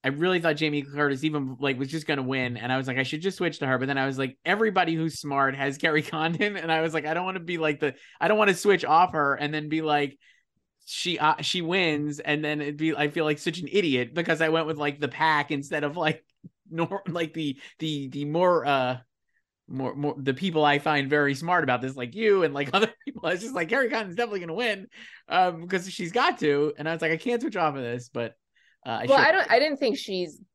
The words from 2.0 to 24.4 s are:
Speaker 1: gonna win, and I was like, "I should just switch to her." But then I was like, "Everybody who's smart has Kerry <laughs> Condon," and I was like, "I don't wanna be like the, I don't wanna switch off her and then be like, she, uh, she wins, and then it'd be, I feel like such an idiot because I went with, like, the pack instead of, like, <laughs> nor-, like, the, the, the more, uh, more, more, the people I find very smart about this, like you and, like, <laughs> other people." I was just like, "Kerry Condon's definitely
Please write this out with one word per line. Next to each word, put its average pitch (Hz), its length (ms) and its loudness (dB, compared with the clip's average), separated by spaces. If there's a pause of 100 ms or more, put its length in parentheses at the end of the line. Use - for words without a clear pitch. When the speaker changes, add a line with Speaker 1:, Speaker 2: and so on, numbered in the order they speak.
Speaker 1:
gonna 139 160 0
win, 127 340 -2
and 123 140 -4
I 131 60 2
was 131 100 -2
like, 131 100 -2
"I 131 60 0
should 151 180 -4
just 185 160 -4
switch 170 220 -2
to 135 80 -2
her." 131 120 2
But 135 80 -2
then 139 100 0
I 135 80 2
was 135 120 -2
like, 131 280 -4
"Everybody 190 500 2
who's 160 240 -2
smart 139 360 0
has 139 220 -2
Kerry 156 240 2
<laughs> - 120 -8
Condon," 165 420 0
and 165 160 -2
I 160 100 4
was 160 120 0
like, 151 120 -2
"I 156 80 -2
don't 175 120 -2
wanna 185 160 -4
be 170 160 -4
like 156 240 0
the, 143 140 0 (260)
I 165 80 2
don't 214 80 6
wanna 202 160 4
switch 190 320 4
off 165 280 6
her 143 220 2
and 147 180 -2
then 151 160 -6
be 160 120 0
like, 147 360 0 (680)
she, - 340 -4
uh, 151 220 4
she 180 200 -2
wins, 156 600 0
and 151 240 0
then 151 160 -2
it'd 147 160 -6
be, 156 180 0
I 147 140 0
feel 156 160 0
like 151 140 0
such 170 200 -4
an 151 100 -8
idiot 135 440 0
because 165 280 0
I 160 80 4
went 160 180 2
with, 156 100 -4
like, 147 240 -2
the 139 80 -2
pack 151 420 2
instead 147 320 -4
of, 147 140 -4
like, 156 260 0 (240)
<laughs> - 220 -20
nor-, 170 380 -4
like, 165 260 -4
the, 143 260 -6 (200)
the, 147 300 -4
the 143 160 -6
more, 165 400 2
uh, 131 320 2 (680)
more, 131 280 -6
more, 143 220 -4
the 135 180 -2
people 160 280 0
I 143 160 6
find 143 300 0
very 143 260 2
smart 170 300 0
about 123 160 2
this, 131 160 -8
like 123 180 -8
you 202 280 4
and, 143 100 0
like, 139 160 -4
<laughs> - 40 -4
other 220 200 2 (120)
people." - 200 -12
I 160 60 0
was 175 100 -2
just 247 140 -10
like, 170 140 -4
"Kerry 254 200 0
Condon's 202 260 -4
definitely 208 260 -4